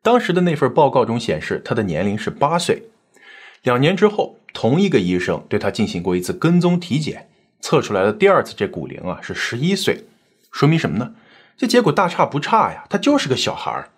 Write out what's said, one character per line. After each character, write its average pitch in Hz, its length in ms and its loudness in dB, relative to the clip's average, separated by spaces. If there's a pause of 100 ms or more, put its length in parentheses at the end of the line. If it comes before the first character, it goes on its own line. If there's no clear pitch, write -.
当 233 200 4
时 220 120 -4
的 180 100 2
那 175 120 2
份 139 180 0
报 151 160 4
告 127 160 2
中 117 140 -4
显 80 240 -4
示， - 220 -6
她 - 100 -4
的 117 80 -2
年 90 240 -2
龄 101 100 -2
是 - 140 -6
八 151 260 0
岁。 - 280 -2 (800)
两 123 160 2
年 160 160 2
之 190 100 2
后， - 320 -2 (160)
同 135 260 2
一 202 80 2
个 139 120 2
医 90 180 0
生 87 300 -4
对 104 100 -2
她 104 100 -2
进 101 160 -2
行 90 160 -6
过 90 140 -2
一 90 60 0
次 92 120 -6
跟 175 280 2
踪 175 180 2
体 - 220 -4
检， - 280 -10 (320)
测 147 220 2
出 - 100 -6
来 95 120 2
的 107 80 2
第 143 160 2
二 175 140 4
次 - 140 -8
这 98 120 -4
骨 78 180 -10
龄 67 140 -14
啊 85 200 -8
是 - 140 -12
十 - 240 -6
一 170 160 0
岁。 - 300 -2 (480)
说 - 160 2
明 160 100 4
什 - 100 -2
么 80 100 -2
呢？ - 160 -6 (420)
这 262 100 -2
结 233 160 4
果 214 100 2
大 196 140 4
差 175 180 2
不 139 140 -4
差 147 340 2
呀， - 160 -18
她 - 80 -4
就 277 220 2
是 269 100 -4
个 127 80 0
小 - 200 -4
孩 - 160 -8
儿。 - 260 -10